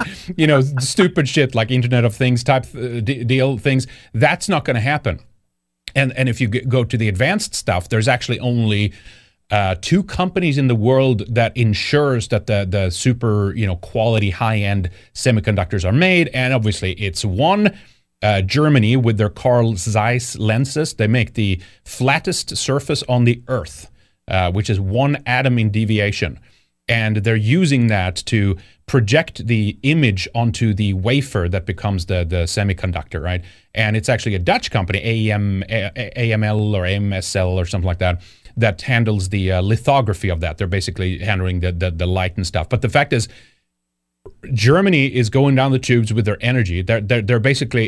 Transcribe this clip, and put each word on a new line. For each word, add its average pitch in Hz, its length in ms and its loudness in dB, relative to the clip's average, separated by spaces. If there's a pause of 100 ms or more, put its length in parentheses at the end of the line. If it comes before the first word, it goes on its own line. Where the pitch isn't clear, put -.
(380)
you 156 100 4
know, 143 140 6 (180)
stupid 175 480 2
shit 135 260 0
like 113 160 0
Internet 123 360 2
of 107 100 0
Things 123 300 0
type, 131 280 2
uh, 120 280 -6
de-, 117 240 -4
deal 131 320 2
things, 131 300 0 (260)
that's 147 340 0
not 165 160 0
gonna 120 160 0
happen. 120 400 -2 (760)
And, 135 180 2
and 131 160 0
if 113 100 -4
you 127 80 2
g-, 117 140 -2
go 127 240 0
to 120 120 -4
the 110 120 0
advanced 135 460 -2
stuff, - 340 -2
there's 110 180 0
actually 123 320 -2
only, 110 540 0 (580)
uh, 98 300 2
two 185 200 2
companies 180 560 0
in 135 120 2
the 120 60 4
world 127 520 2
that 117 300 0
ensures 123 720 0
that 107 180 -2
the, 101 200 0
the 92 220 0
super, 104 640 0
you 107 140 -2
know, 92 80 -2
quality 110 540 -2
high-end 101 600 -2 (240)
semiconductors 101 720 0
are 92 80 0
made. 175 380 2
And 127 240 -2
obviously 104 400 -2
it's 98 320 -6
one, 170 520 2 (440)
uh, 104 220 2
Germany 131 520 4
with 117 220 2
their 104 120 2
Carl 117 460 2
Zeiss 110 640 -2
lenses. 131 560 0
They 107 140 0
make 110 260 0
the 98 280 -2 (220)
flattest 139 720 -2
surface 139 540 -2
on 123 160 4
the 120 240 2
earth, 107 420 -8 (380)
uh, 92 240 0
which 104 160 -2
is 98 100 0
one 123 460 0
atom 127 340 0
in 107 100 2
deviation. 104 720 0 (480)
And 110 300 0
they're 113 180 2
using 127 520 2
that 92 280 0 (120)
to 98 280 2 (300)
project 127 640 0
the 107 360 0
image 135 500 2
onto 117 400 0
the 101 200 0
wafer 101 560 0
that 90 160 -4
becomes 95 400 -4
the, 90 180 -2
the 85 200 -2
semiconductor, 90 800 -4
right? 90 220 -4 (320)
And 107 220 0
it's 107 100 -2
actually 113 280 -2
a 92 40 -2
Dutch 180 320 0
company, 95 320 -2
A 110 300 0
M, 101 340 -2
A-, 104 260 -4
A-, 117 220 -8
A 117 180 0
M 107 120 2
L 107 280 0
or 92 120 -2
A 95 100 0
M 101 160 -2
S 95 240 -4
L 92 240 0
or 90 60 0
something 87 220 -4
like 87 120 -2
that, 90 220 0 (360)
that 110 240 0
handles 107 480 0
the, 92 240 0
uh, 90 80 0
lithography 107 640 0
of 85 140 -2
that. 82 160 -6
They're 98 100 -4
basically 92 520 -4
handling 92 420 -2
the, 90 100 0
the, 90 180 -2
the 85 160 -4
light 90 300 -2
and 95 100 -4
stuff. 80 220 -4
But 117 140 -2
the 120 80 0
fact 147 240 2
is, 117 160 0 (1200)
Germany 143 540 4
is 120 220 0
going 135 260 2
down 135 160 2
the 131 80 2
tubes 117 340 0
with 107 120 0
their 104 160 -2
energy. 110 400 0
They're, 113 200 0
they're, 110 200 0
they're 113 180 2
basically, 123 480 0